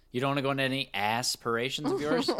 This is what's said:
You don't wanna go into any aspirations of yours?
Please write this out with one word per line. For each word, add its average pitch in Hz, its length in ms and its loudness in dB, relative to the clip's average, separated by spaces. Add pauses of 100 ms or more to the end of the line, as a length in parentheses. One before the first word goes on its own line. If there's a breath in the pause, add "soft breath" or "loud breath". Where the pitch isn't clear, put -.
(100)
You 123 120 -2
don't 139 80 2
wanna 143 120 0
go 139 100 0
into 135 100 0
any 131 320 0
aspirations 120 1000 0
of 392 80 -2
yours? 156 400 2